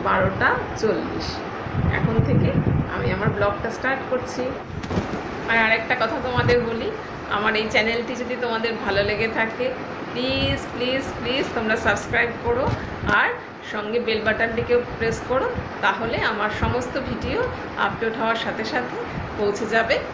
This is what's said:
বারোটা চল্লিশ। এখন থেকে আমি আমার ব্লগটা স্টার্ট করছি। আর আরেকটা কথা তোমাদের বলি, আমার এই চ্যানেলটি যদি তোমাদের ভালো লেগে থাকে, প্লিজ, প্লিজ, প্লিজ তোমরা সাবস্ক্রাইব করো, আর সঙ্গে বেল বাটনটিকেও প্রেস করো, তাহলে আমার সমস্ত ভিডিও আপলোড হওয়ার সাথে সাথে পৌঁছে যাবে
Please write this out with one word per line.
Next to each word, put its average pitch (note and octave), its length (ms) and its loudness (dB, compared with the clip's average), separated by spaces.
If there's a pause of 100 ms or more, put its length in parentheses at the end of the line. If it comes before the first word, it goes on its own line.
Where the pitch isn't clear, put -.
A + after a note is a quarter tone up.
বারোটা G3 520 4 (220)
চল্লিশ। - 600 0 (560)
এখন - 220 2 (100)
থেকে - 260 4 (440)
আমি G3 160 2
আমার G3+ 180 2
ব্লগটা G3+ 400 0
স্টার্ট C4 300 -2 (100)
করছি। B3+ 320 -2 (1080)
আর A3+ 80 4
আরেকটা A3+ 380 4
কথা A3 280 0
তোমাদের A#3+ 380 4
বলি, A3+ 300 -2 (380)
আমার G#3 260 2
এই A3 140 2
চ্যানেলটি A#3 460 2
যদি B3 260 -4
তোমাদের A3+ 320 0 (120)
ভালো G3+ 180 2
লেগে G#3 240 0
থাকে, A#3 460 -2 (380)
প্লিজ, C4+ 600 0
প্লিজ, B3+ 280 0 (180)
প্লিজ B3 260 0 (100)
তোমরা A3 200 2
সাবস্ক্রাইব A#3 540 2 (140)
করো, B3 240 2 (460)
আর A#3+ 160 4 (420)
সঙ্গে G#3+ 280 -2
বেল A3 240 0
বাটনটিকেও A3+ 580 2 (160)
প্রেস A3+ 320 0
করো, C4+ 200 2 (320)
তাহলে A3+ 360 0
আমার G#3+ 320 0 (100)
সমস্ত B3 400 0
ভিডিও B3 440 -2 (340)
আপলোড A3 400 0
হওয়ার A3+ 180 0
সাথে A3 280 -4
সাথে B3 340 -2 (400)
পৌঁছে G#3 280 0
যাবে A3+ 340 2 (140)